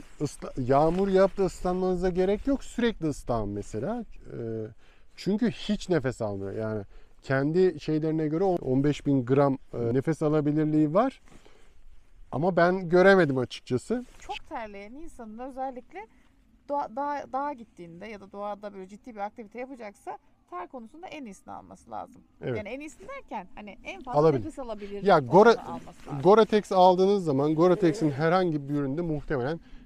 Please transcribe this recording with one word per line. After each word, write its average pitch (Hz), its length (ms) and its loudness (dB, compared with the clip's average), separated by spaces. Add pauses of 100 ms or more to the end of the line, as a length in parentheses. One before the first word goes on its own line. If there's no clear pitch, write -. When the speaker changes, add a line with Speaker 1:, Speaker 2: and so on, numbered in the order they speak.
(200)
Speaker 1:
ısla-, - 320 -8 (140)
yağmur 165 420 4
yağıp 190 300 4
da 196 60 2
ıslanmanıza 180 680 -2
gerek 185 360 0
yok. 269 180 -2
Sürekli 226 420 -2
ıslan 117 420 -2
mesela. 120 560 -6 (280)
E, - 60 -10 (800)
çünkü 208 340 0
hiç - 380 -6
nefes 131 340 0
almıyor. 98 300 -4
Yani 107 320 -4 (380)
kendi 156 580 2
şeylerine 156 480 -2
göre 165 160 0
on 139 400 2
beş - 220 0
bin 139 180 2
gram, 135 340 4 (160)
e, 117 200 -2
nefes 147 280 0
alabilirliği 151 720 2
var. 247 260 2 (1120)
Ama 165 240 0
ben 180 320 2
göremedim 180 500 6
açıkçası. 170 680 -4 (140)
Speaker 2:
Çok 415 300 -12
terleyen 214 440 -12
insanın 254 460 -14
özellikle 262 680 -10 (640)
doğa-, 285 280 -4
dağa, 285 360 -4
dağa 285 200 -4
gittiğinde 180 540 -16
ya 208 140 -14
da 196 120 -20
doğada 202 420 -10
böyle 190 140 -14
ciddi 208 260 -18
bir 202 60 -12
aktivite 214 380 -10
yapacaksa 247 600 -14 (320)
ter 349 180 -12
konusunda 262 380 -18
en 294 180 -14
iyisini 190 300 -18
alması 92 360 -20
lazım. 101 320 -12 (180)
Speaker 1:
Evet. 135 160 -4
Speaker 2:
Yani 214 120 -8
en 262 120 -10
iyisini 320 280 -16
derken 285 460 -12
hani 208 300 -18
en 359 180 -14
fazla 254 180 0
Speaker 1:
Alabilir. 160 200 4
Speaker 2:
nefes - 180 -10
alabilir - 440 -12
Speaker 1:
Ya 202 160 6
Speaker 2:
olanı 131 120 0
Speaker 1:
Gore-, 214 320 8
Speaker 2:
alması - 460 -14
lazım. 147 120 -8
Speaker 1:
Gore-Tex 208 540 4
aldığınız 185 500 6
zaman 147 300 2
Gore-Tex'in 165 560 4
herhangi 156 580 0
bir 147 60 -4
üründe 143 280 -2
muhtemelen 151 580 -4 (260)